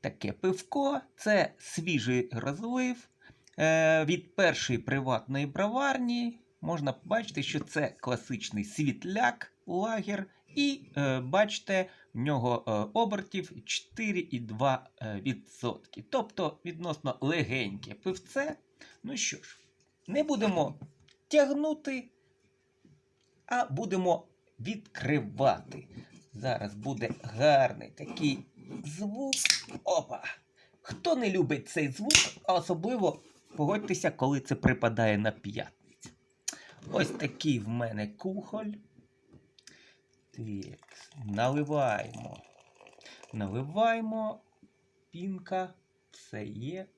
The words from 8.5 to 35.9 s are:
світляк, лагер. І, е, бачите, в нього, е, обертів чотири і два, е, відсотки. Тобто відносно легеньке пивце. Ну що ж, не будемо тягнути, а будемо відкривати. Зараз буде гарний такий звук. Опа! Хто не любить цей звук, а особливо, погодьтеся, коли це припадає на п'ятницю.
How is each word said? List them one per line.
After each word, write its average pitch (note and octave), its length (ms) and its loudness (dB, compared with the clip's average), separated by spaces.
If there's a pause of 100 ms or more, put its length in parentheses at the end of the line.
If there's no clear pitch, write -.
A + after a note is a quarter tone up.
світляк, D#3 880 0 (140)
лагер. G3 600 -2 (280)
І, C#4+ 260 2 (160)
е, C3+ 240 2
бачите, F#3+ 680 0 (260)
в - 40 -4
нього, B2 480 0
е, A2+ 40 -2 (300)
обертів G3 640 -4
чотири - 640 -4
і A#2+ 100 -4
два, A#2+ 500 0 (100)
е, G#2 260 -6
відсотки. - 840 -6
Тобто G#3+ 540 -2
відносно E3 560 -6
легеньке A#2 760 -2
пивце. C#4 600 -6 (460)
Ну B3+ 140 -8
що - 200 -2
ж, - 220 -20 (480)
не A#3+ 160 0
будемо G#3 580 2 (480)
тягнути, C#4+ 840 2 (1400)
а B3 180 2
будемо F#3 640 0 (320)
відкривати. C3+ 1300 -2 (440)
Зараз G#2 420 -4
буде A2+ 360 -4 (120)
гарний B2+ 680 4
такий D3 480 -2 (460)
звук. G#3 500 -4 (500)
Опа! - 380 0 (600)
Хто - 340 0
не A#3 140 2
любить D#3 380 2
цей D3+ 200 0
звук, G#3 240 -2 (320)
а F#3 100 4
особливо, F3+ 680 2 (360)
погодьтеся, F#3+ 540 2
коли C3+ 300 2
це C3 140 -2
припадає A2+ 640 4
на G#2+ 120 2
п'ятницю. - 800 -12 (840)